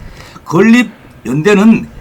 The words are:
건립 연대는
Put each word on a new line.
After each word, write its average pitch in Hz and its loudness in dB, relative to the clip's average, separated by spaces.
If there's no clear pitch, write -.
건립 226 0
연대는 202 0